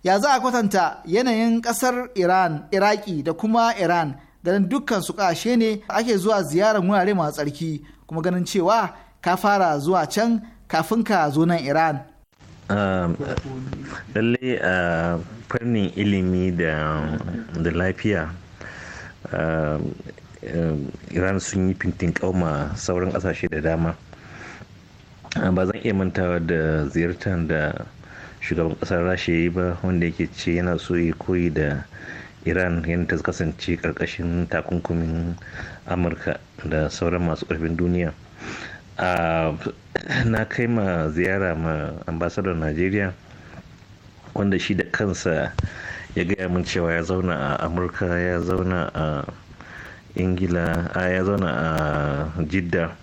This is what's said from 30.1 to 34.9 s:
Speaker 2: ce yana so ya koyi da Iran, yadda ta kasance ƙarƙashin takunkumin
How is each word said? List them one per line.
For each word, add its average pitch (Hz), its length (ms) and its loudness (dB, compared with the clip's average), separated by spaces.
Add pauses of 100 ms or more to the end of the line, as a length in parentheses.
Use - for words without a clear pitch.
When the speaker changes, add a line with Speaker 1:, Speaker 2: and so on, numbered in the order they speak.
Speaker 2:
ce 85 220 0
yana 87 240 0
so - 160 -2
ya 85 180 2
koyi 87 380 0
da 73 320 0 (600)
Iran, 85 380 2
yadda 85 340 0
ta 76 60 -4
kasance 85 560 -2
ƙarƙashin 85 720 -2
takunkumin 82 880 -2 (500)